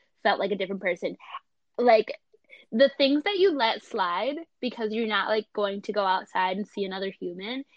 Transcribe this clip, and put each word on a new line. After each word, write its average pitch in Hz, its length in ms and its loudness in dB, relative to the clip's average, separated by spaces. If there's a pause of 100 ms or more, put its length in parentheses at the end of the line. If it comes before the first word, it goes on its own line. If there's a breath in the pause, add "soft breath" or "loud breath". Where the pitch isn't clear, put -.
(240)
felt 202 160 2
like 196 120 -2
a 208 40 0
different 190 260 -6
person. 180 340 -4 (640 loud breath)
Like, 226 360 4 (580 loud breath)
the 269 260 6
things 285 260 4
that 403 160 -2
you 370 120 6
let 226 320 0
slide 196 520 -2 (260)
because 226 320 -4
you're 226 140 -2
not, 208 200 0
like, 214 260 0
going 202 300 -2
to 214 100 -6
go 202 120 0
outside 185 520 0
and 202 100 -6
see 202 180 -6
another 190 240 -6
human 190 560 -10 (100)